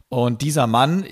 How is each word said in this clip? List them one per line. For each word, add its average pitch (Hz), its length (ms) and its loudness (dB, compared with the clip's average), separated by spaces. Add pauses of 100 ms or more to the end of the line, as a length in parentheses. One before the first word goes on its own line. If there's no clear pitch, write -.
Und 120 340 -2
dieser 143 260 0
Mann 143 440 2